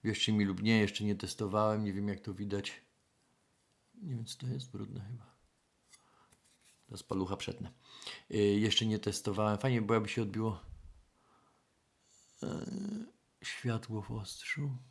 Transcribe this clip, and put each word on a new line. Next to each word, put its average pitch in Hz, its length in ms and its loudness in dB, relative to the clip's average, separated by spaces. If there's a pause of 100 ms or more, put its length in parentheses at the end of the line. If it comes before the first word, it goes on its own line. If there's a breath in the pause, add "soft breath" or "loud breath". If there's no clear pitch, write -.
Wierzcie 110 280 2
mi 104 120 6
lub 98 180 0
nie, 110 180 6
jeszcze 104 240 2
nie 104 100 2
testowałem, 107 680 2
nie 101 80 0
wiem, 101 160 -2
jak 98 120 -4
to 101 140 -8
widać. 101 380 -4 (1200)
Nie 175 200 -8
wiem, 113 100 -4
co - 140 -10
to 131 80 -8
jest, 127 240 -6
brudne - 300 -8
chyba. 110 360 -12 (1500 soft breath)
Teraz - 160 -12
palucha 95 340 -2
przetnę. - 360 -8 (580 loud breath)
Yy, - 100 0
jeszcze 104 460 6
nie 107 120 2
testowałem. 104 600 2
Fajnie 127 220 4
by 104 60 0
było, 117 80 4
jakby 107 140 4
się 117 140 -2
odbiło, 107 380 -2 (1800 soft breath)
yy, - 60 -4 (920)
światło 110 600 -4
w 107 80 -12
ostrzu. 123 640 -6 (140)